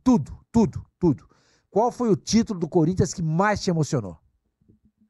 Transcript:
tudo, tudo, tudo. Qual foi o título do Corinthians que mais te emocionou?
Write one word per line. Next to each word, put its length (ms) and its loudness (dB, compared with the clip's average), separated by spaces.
tudo, 340 2
tudo, 320 0
tudo. 280 0
Qual 220 0
foi 180 -2
o 60 4
título 440 -2
do 80 -6
Corinthians 440 0
que 100 -8
mais 380 -2
te 100 -4
emocionou? 460 -2